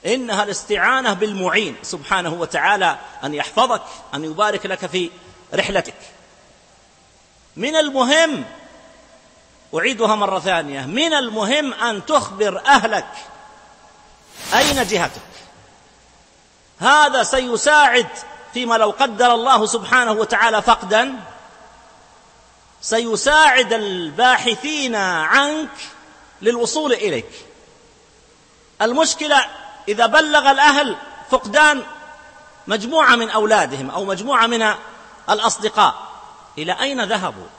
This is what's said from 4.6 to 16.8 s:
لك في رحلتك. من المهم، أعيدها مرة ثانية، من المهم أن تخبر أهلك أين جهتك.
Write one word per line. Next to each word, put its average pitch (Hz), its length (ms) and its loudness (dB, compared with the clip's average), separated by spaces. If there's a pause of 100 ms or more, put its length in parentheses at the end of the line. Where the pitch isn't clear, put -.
لك 190 200 -8
في 170 240 -4 (440)
رحلتك. 190 400 -2 (1600)
من 285 200 -4
المهم، 285 680 0 (1300)
أعيدها 214 400 0
مرة 196 240 0
ثانية، 151 420 -2
من 254 340 -2
المهم 247 600 -2
أن 214 320 -4
تخبر 202 600 -2
أهلك 220 420 2 (1500)
أين 196 320 2
جهتك. 180 340 -4 (1600)